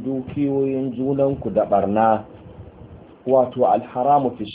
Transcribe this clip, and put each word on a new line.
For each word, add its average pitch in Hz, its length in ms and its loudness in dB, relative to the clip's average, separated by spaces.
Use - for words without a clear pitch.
dukiyoyin 135 880 -2
junanku 139 580 0
da 101 140 2
barna. 104 600 2
Wato 127 400 2
al-haramu 127 680 0
fi - 80 -8